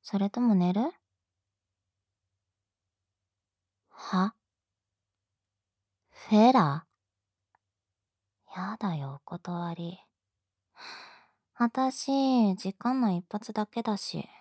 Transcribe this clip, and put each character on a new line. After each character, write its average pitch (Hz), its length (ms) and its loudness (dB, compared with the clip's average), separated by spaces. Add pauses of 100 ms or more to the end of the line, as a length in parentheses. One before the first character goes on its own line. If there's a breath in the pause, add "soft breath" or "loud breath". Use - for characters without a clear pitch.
そ - 160 -6
れ 202 140 0
と 240 100 -4
も 233 140 6
寝 180 180 4
る？ 202 80 0 (3000)
は？ 196 440 -4 (2000)
フ 220 60 4
ェ 226 160 8
ラ？ 160 340 2 (1700)
や 190 240 -8
だ 185 160 -2
よ、 139 280 -8
お - 60 -20
断 175 460 -8
り。 170 240 -10 (1500 loud breath)
あ 240 160 0
た 262 220 -2
し、 262 640 2
時 190 180 -8
間 262 260 -2
内 208 180 2
一 180 120 -8
発 214 240 -8
だ 214 140 -2
け 233 160 -6
だ 214 140 -2
し。 - 300 -8 (140)